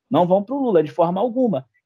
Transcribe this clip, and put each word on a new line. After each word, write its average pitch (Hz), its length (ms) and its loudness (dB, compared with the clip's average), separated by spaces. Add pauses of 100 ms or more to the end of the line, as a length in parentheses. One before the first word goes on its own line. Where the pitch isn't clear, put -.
não 156 180 2
vão 190 160 2
pro 254 160 -8
Lula, 226 240 2
de 147 100 -4
forma 175 280 -2
alguma. 226 480 -2 (180)